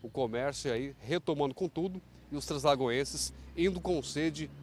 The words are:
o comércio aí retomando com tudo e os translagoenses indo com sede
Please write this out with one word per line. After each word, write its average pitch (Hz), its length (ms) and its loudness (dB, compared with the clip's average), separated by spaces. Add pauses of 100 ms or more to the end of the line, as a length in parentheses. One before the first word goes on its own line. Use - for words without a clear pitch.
o 117 80 -10
comércio 127 600 0
aí 131 280 -2
retomando 143 560 0
com 180 140 -2
tudo 185 320 -2 (300)
e - 40 -4
os 143 100 -4
translagoenses 135 840 2 (240)
indo 175 240 2
com 170 240 0
sede 151 460 -2 (140)